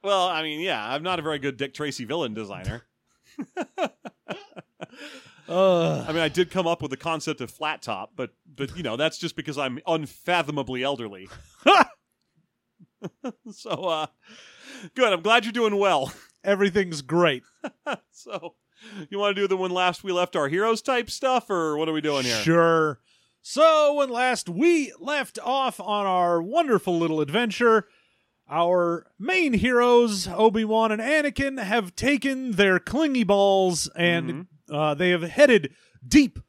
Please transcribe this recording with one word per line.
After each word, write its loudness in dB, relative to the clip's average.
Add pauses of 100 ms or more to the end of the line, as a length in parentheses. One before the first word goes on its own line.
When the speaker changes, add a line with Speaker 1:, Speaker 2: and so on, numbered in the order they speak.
Speaker 1:
Well, 2
I -4
mean, -6
yeah, -4
I'm -6
not -4
a -8
very -4
good -6
Dick -8
Tracy -8
villain -6
designer. -10 (540)
<laughs> -10 (1900)
Speaker 2:
Uh. 2
Speaker 1:
I -8
mean, -2
I 0
did 0
come -2
up -2
with -8
the -8
concept -6
of -10
flat -8
top, -8
but, -8 (240)
but, -8
you -10
know, -4
that's -2
just -8
because -8
I'm -6
unfathomably -4
elderly. -8 (360)
<laughs> 6 (1800)
So, -14
uh, -4 (880)
good. 2
I'm 0
glad 4
you're -6
doing 0
well. 2 (140)
<laughs> -20
Speaker 2:
Everything's 0
great. 2 (680)
Speaker 1:
So, -14 (560)
you -8
wanna 0
do 0
the 2
when -2
last 0
we -6
left 0
our 0
heroes 0
type -2
stuff, -2
or -2
what -2
are -2
we -2
doing -2
here? -2
Speaker 2:
Sure. 2 (420)
So, 4
when -2
last -2
we 0
left -6
off -2
on -2
our 2
wonderful 2
little 0
adventure, 2 (600)
our 0 (100)
main 0
heroes, 4
Obi-Wan 2
and -2
Anakin, -2
have -2
taken -2
their 4
clingy 0
balls 2
and, 0 (400)
Speaker 1:
Mm-hmm. -8
Speaker 2:
uh, 0
they 0
have 0
headed 4 (340)
deep 4 (120)